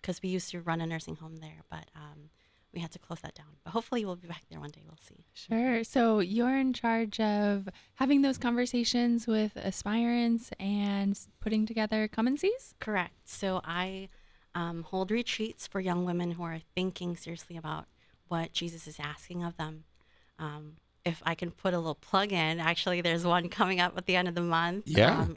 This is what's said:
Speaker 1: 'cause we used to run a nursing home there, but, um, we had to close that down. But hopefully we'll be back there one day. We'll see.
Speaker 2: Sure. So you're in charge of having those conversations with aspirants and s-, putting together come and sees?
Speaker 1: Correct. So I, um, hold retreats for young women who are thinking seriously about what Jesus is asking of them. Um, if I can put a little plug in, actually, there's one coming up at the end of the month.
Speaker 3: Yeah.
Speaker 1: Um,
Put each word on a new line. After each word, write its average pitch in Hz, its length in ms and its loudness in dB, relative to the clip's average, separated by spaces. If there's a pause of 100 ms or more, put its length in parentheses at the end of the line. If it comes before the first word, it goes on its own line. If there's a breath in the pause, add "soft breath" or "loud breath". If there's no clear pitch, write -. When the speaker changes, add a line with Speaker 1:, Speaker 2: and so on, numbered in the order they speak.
Speaker 1:
'cause 180 180 -4
we 190 80 -4
used 180 220 -2
to 175 80 -8
run 165 220 -2
a 165 40 0
nursing 165 300 -6
home 160 220 -16
there, 156 320 -18
but, 160 160 -14 (100)
um, 151 340 -20 (440)
we 175 60 -8
had 165 120 -6
to - 80 -14
close - 200 -12
that - 160 -14
down. 151 300 -20
But 165 60 -12
hopefully 233 340 -2
we'll 180 100 -6
be 175 140 -16
back 170 200 -12
there 160 120 -16
one 147 80 -12
day. 156 180 -20
We'll 156 100 -20
see. - 360 -20
Speaker 2:
Sure. 233 500 0
So 226 360 4
you're 233 380 2
in 269 140 2
charge 226 480 0
of 208 480 2 (280 soft breath)
having 277 260 6
those 269 160 2
conversations 240 880 2
with 214 300 2
aspirants 233 1000 0
and 202 540 0
s-, - 160 -6 (140)
putting 214 240 2
together 214 420 0
come 226 200 2
and 277 120 2
sees? 453 400 0
Speaker 1:
Correct. 190 480 -4
So 185 380 -2
I, 190 420 -4 (480)
um, 170 280 -4
hold 190 280 -2
retreats 226 560 -2
for 190 140 -4
young 180 240 0
women 175 260 0
who 170 120 -6
are 165 180 -8 (120)
thinking 180 440 -4
seriously 170 400 -12
about 156 300 -8 (420)
what 165 240 -2
Jesus 170 340 -6
is 151 140 -12
asking 147 420 -8
of 170 140 -6
them. 156 260 -8 (560)
Um, 151 380 -10 (260)
if 165 220 -2
I 165 100 0
can 170 160 -6
put - 220 -2
a 180 40 0
little 160 180 -2
plug 202 360 0
in, 165 300 2
actually, 170 400 2
there's 170 240 2
one 175 240 4
coming 185 320 2
up 180 160 2
at 180 80 -8
the 185 100 2
end 180 140 4
of 170 60 -4
the 175 60 2
month. 175 460 2
Speaker 3:
Yeah. 185 320 6
Speaker 1:
Um, - 180 0